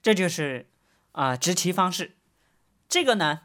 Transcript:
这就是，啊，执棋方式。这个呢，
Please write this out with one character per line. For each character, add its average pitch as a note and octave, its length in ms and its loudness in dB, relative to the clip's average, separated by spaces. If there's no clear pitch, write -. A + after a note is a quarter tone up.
这 A3 140 2
就 F#3 140 0
是， C#3+ 420 -6
啊， C3 240 0
执 E3+ 180 0
棋 F3+ 180 0
方 F#3 180 2
式。 - 260 -10
这 F4+ 140 2
个 B3+ 140 2
呢， D#3+ 280 0